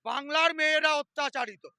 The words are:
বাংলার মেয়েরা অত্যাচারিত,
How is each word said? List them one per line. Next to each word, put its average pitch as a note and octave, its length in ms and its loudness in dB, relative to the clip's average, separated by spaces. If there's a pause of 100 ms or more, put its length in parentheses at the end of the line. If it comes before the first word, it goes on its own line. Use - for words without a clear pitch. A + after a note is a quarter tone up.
বাংলার D4 500 0
মেয়েরা D#4 400 2
অত্যাচারিত, C4 720 -4 (120)